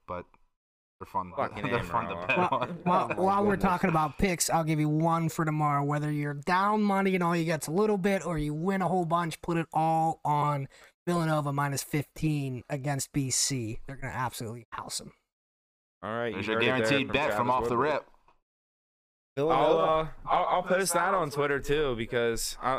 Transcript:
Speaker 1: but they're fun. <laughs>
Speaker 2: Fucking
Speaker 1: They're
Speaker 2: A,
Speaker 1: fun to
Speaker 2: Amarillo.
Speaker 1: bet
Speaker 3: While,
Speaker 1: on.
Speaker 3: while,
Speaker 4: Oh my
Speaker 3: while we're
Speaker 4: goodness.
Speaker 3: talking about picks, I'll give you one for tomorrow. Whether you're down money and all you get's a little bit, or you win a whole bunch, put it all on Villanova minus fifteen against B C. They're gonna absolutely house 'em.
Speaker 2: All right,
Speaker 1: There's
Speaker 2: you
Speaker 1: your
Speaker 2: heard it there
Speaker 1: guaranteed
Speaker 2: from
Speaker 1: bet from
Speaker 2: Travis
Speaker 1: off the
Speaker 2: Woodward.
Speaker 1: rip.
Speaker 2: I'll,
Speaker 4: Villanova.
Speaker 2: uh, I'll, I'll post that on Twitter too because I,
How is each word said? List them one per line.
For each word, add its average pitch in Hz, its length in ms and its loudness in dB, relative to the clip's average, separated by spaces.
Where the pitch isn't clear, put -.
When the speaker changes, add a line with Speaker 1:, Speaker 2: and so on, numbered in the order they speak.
Speaker 1:
but 90 160 -8
they're 95 80 -12
fun. 92 260 -6
<laughs> - 40 -14
Speaker 2:
Fucking 110 320 -4
Speaker 1:
They're 117 80 0
Speaker 2:
A, 113 80 -2
Speaker 1:
fun 85 240 -2
to 82 80 -6
Speaker 2:
Amarillo. 87 100 -8
Speaker 1:
bet 131 120 0
Speaker 3:
While, 175 240 2
Speaker 1:
on. 120 60 -4
Speaker 3:
while, 180 220 2
Speaker 4:
Oh - 40 -8
my - 60 -4
Speaker 3:
while 196 300 2
we're 208 80 2
Speaker 4:
goodness. 190 180 0
Speaker 3:
talking 180 200 2
about 156 280 0
picks, 185 320 0
I'll 160 140 2
give 156 160 0
you 151 80 2
one 165 400 2
for 160 160 -2
tomorrow. 151 400 0
Whether 147 260 -2
you're 147 240 -4
down 190 480 2
money 196 320 2
and 180 80 2
all 175 140 2
you 165 80 0
get's 160 240 -2
a - 20 -4
little 208 280 2
bit, 185 280 0
or 170 100 -4
you 151 160 -2
win 185 300 -2
a 175 60 2
whole 180 160 2
bunch, 165 380 -2
put 170 160 0
it 165 140 -2
all 160 520 2
on 147 420 0
Villanova 160 460 0
minus 143 320 -2
fifteen 143 840 -2
against 139 420 -4
B 135 180 0
C. 117 560 -2
They're 135 100 -12
gonna 123 180 -8
absolutely 120 580 -6
house - 280 -8
'em. - 120 -16
Speaker 2:
All 98 80 -6
right, 117 220 -2
Speaker 1:
There's 98 140 -4
Speaker 2:
you 110 80 0
Speaker 1:
your 113 80 2
Speaker 2:
heard - 20 4
it - 20 4
there 127 120 2
Speaker 1:
guaranteed 135 200 2
Speaker 2:
from 104 60 -4
Speaker 1:
bet 135 200 0
from 120 120 0
Speaker 2:
Travis 127 60 2
Speaker 1:
off 127 160 2
the 123 80 0
Speaker 2:
Woodward. 143 160 2
Speaker 1:
rip. 131 120 -2
Speaker 2:
I'll, 139 100 -2
Speaker 4:
Villanova. 156 360 4
Speaker 2:
uh, 160 260 2
I'll, 156 200 2
I'll 180 160 2
post 185 320 0
that 180 200 2
on 165 160 0
Twitter 143 300 0
too 143 360 0
because 117 640 -2
I, 123 180 0